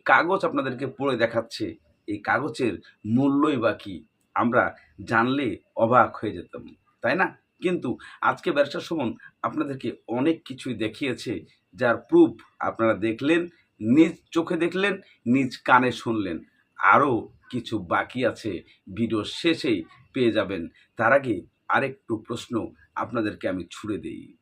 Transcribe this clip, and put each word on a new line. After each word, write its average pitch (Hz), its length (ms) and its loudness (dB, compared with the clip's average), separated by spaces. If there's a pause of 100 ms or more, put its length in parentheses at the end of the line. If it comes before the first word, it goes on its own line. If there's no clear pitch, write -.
(120)
কাগজ 165 280 4 (100)
আপনাদেরকে 135 360 -4 (120)
পড়ে 127 260 0
দেখাচ্ছে। 113 420 -2 (420)
এই 104 200 -6
কাগজের 123 460 0 (420)
মূল্যই 139 480 2
বা 107 80 2 (120)
কি 98 100 -12 (420)
আমরা 117 280 2 (460)
জানলে 123 380 2 (360)
অবাক 117 260 6 (100)
হয়ে 101 180 -4
যেতাম, - 260 -14 (380)
তাই 123 200 0
না? 202 60 2 (360)
কিন্তু 170 260 -2 (400)
আজকে 131 260 -2
ব্যারিস্টার 143 320 0
সুমন 143 220 -2 (380)
আপনাদেরকে 135 420 -4 (280)
অনেক 160 200 0 (100)
কিছুই 127 360 -8
দেখিয়েছে, 120 500 -6 (420)
যার 117 220 2 (120)
প্রুফ 160 240 8 (340)
আপনারা 113 260 2 (140)
দেখলেন, 143 340 0 (400)
নিজ 156 320 6 (220)
চোখে 170 200 0 (100)
দেখলেন, 190 280 -2 (400)
নিজ 131 180 2 (160)
কানে 127 240 6 (120)
শুনলেন। 101 340 -2 (420)
আরও 120 320 6 (400)
কিছু 117 240 -6 (180)
বাকি 101 280 -2 (100)
আছে, 104 200 -8 (460)
ভিডিও 113 240 -2 (180)
শেষেই 151 400 0 (340)
পেয়ে 117 240 2
যাবেন। 95 240 -2 (360)
তার 117 160 2
আগে 131 220 2 (400)
আরেকটু 131 380 -2 (140)
প্রশ্ন 120 260 -8 (420)
আপনাদেরকে 107 580 -4
আমি 90 100 -6 (100)
ছুড়ে 104 320 -6
দেই। - 180 -10 (180)